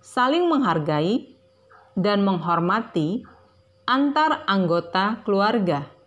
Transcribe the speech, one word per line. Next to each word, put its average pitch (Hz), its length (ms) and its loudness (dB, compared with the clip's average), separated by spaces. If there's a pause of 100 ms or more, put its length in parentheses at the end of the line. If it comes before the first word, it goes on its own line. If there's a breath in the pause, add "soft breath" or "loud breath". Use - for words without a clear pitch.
saling 302 420 0
menghargai 175 880 0 (640)
dan 202 240 2
menghormati 175 1040 -2 (640)
antar 285 560 0
anggota 190 800 0
keluarga. 196 640 0 (180)